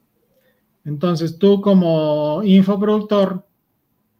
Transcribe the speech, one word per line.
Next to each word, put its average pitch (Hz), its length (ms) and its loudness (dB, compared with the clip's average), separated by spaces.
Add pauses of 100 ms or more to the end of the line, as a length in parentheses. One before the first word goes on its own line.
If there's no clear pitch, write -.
(840)
Entonces, 160 520 -4
tú 202 240 2
como 156 840 0
infoproductor, 196 1000 0 (760)